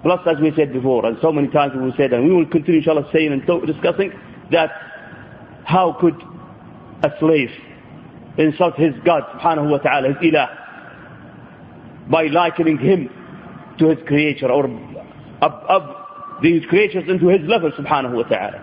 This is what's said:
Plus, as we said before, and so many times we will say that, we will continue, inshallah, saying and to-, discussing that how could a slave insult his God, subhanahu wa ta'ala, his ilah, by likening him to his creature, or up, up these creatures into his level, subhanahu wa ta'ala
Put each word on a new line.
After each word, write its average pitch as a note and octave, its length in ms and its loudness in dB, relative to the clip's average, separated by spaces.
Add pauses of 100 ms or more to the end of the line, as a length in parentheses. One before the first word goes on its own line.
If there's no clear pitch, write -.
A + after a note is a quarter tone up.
Plus, F3+ 240 2
as E3 140 2
we D#3 140 2
said C#3+ 180 0
before, B2 320 0
and A2+ 160 -2
so D#3+ 100 2
many C#3+ 160 0
times C#3+ 280 -2
we C3 60 -4
will C3 140 -4
say C#3 140 2
that, A#2+ 120 2
we D#3 100 4
will E3+ 140 4
continue, D#3+ 340 0
inshallah, D3+ 340 0
saying D#3 180 2
and C3+ 160 -4
to-, E3+ 180 0
discussing F3 460 -2 (400)
that D#3+ 180 2 (960)
how F3 360 2
could E3 160 2 (880)
a D3 60 2 (100)
slave D#3 300 2 (880)
insult D#3+ 380 2
his D3 180 2 (120)
God, E3 180 4 (120)
subhanahu D3+ 340 0
wa C#3+ 80 4
ta'ala, C#3 320 2
his C#3+ 80 -2 (140)
ilah, D3 180 2 (1600)
by D#3+ 160 2
likening D#3+ 500 2
him D#3+ 320 0 (720)
to D#3 100 6
his D#3 160 2
creature, C#3+ 460 0
or C3+ 140 2 (760)
up, D3+ 280 -2
up - 720 -4
these D#3+ 240 4
creatures F#3 420 0
into F3+ 220 2
his F#3 180 4
level, E3+ 240 0
subhanahu C3+ 420 -2
wa A#2 100 -2
ta'ala G2+ 400 -4